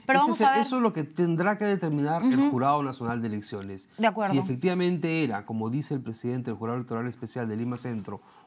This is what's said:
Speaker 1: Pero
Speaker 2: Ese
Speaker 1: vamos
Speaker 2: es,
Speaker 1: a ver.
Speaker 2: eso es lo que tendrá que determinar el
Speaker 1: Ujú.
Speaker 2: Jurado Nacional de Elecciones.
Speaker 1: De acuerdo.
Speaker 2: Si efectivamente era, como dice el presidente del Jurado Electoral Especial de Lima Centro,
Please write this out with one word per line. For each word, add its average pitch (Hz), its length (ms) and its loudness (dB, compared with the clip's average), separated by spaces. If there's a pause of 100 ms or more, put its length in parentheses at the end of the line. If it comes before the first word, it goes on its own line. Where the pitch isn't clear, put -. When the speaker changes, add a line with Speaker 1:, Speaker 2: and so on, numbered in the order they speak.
Speaker 1:
Pero 269 140 4
Speaker 2:
Ese - 60 6
Speaker 1:
vamos - 180 2
Speaker 2:
es, 277 40 8
Speaker 1:
a 269 40 8
ver. 269 100 4
Speaker 2:
eso 254 160 0
es 254 60 2
lo 220 100 4
que 156 120 -2
tendrá 175 520 2
que 208 80 -4
determinar 165 580 0
el 254 160 4
Speaker 1:
Ujú. 285 120 4
Speaker 2:
Jurado 143 320 2
Nacional 120 400 -4
de 117 60 -2
Elecciones. 98 680 -8
Speaker 1:
De 220 120 2
acuerdo. 202 260 0
Speaker 2:
Si 139 60 4
efectivamente 165 840 0
era, 101 220 -2
como 110 240 -4
dice 147 240 -4
el 127 80 -4
presidente 120 480 -6
del 104 80 -8
Jurado 113 180 -4
Electoral 117 300 -6
Especial 120 420 -8
de 107 80 -4
Lima 120 220 -4
Centro, 104 420 -8 (260)